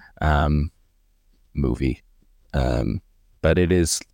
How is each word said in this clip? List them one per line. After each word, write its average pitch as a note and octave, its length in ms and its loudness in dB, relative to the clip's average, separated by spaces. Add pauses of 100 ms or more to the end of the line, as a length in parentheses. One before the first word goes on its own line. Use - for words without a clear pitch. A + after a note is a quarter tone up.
(200)
um, D2 520 0 (840)
movie. C2 480 -2 (500)
Um, B1 480 -2 (400)
but D#2+ 160 2
it F2 140 2
is F2 300 0 (120)